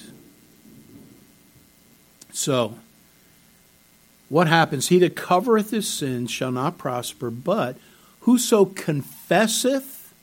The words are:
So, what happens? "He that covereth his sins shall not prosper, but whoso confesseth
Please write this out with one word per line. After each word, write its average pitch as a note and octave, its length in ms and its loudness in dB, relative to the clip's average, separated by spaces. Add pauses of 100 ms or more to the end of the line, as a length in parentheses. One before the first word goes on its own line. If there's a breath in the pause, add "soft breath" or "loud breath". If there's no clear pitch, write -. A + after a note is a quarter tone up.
(2250)
So, A#2+ 460 -2 (1500 soft breath)
what E3 200 2
happens? D3+ 420 2
"He F3+ 100 6
that E3+ 160 2
covereth G#3+ 560 0
his A3 160 -2
sins B2 440 -6
shall B2+ 200 -6
not B2+ 260 -4
prosper, B2 520 -8
but C3+ 480 -4 (440 soft breath)
whoso A#3 440 4
confesseth A3 1600 -2